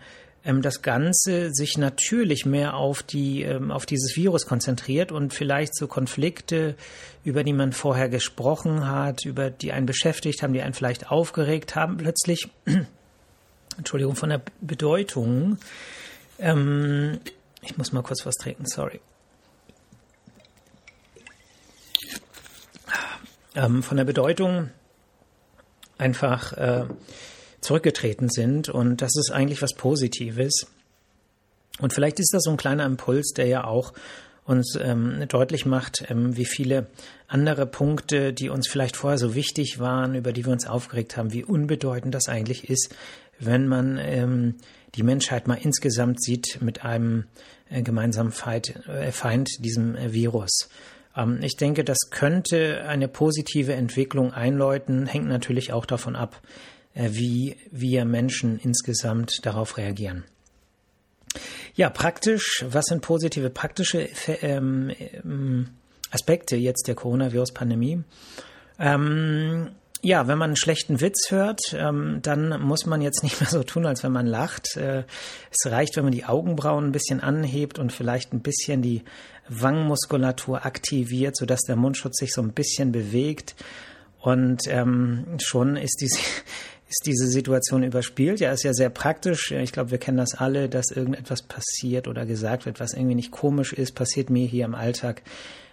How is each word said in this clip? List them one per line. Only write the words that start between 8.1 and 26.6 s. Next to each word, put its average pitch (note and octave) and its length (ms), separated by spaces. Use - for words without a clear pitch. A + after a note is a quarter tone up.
hat, C#3 360
über C3+ 260
die C#3 220
einen C3+ 140
beschäftigt D3+ 560
haben, C#3 100
die B2+ 100
einen C3+ 120
vielleicht A#2+ 360
aufgeregt D#3 680
haben, E3 200
plötzlich, E3 520
<clears throat> - 1120
Entschuldigung, C#3 380
von D#3 140
der C#3+ 120
Bedeutung, D3+ 1000
ähm, D3 840
ich - 140
muss C#3 160
mal B2+ 100
kurz - 240
was C3 80
trinken, C3+ 320
sorry. - 340
Ähm, B2+ 280
von C#3 140
der C3+ 80
Bedeutung D#3+ 640
einfach, - 560
äh, B2 320